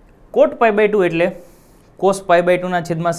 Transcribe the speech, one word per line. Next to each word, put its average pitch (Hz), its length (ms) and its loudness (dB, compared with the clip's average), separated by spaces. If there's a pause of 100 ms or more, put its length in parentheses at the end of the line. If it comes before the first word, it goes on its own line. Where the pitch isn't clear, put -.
(380)
Cot 294 260 2
pi 226 160 4
by 214 160 4
two 202 140 2
એટલે 165 180 0 (760)
cos 190 160 0 (120)
pi 175 80 4 (100)
by 180 140 2
two 180 120 -6
ના 170 140 -4
છેદમાં 170 300 -4